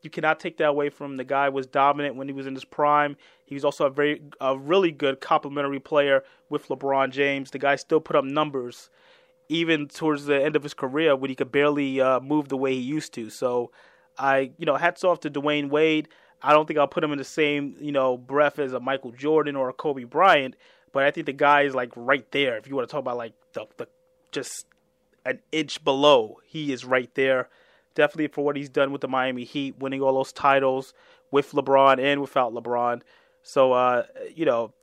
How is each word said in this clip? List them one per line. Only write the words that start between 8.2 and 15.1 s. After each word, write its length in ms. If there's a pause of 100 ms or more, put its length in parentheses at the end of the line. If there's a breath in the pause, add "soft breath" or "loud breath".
numbers, 640 (580 soft breath)
even 400
towards 380
the 180
end 140
of 60
his 100
career 420
when 140
he 60
could 180
barely, 480
uh, 180
move 300
the 80
way 180
he 60
used 320
to. 160
So 420 (460 soft breath)
I, 400
you 80
know, 100
hats 280
off 180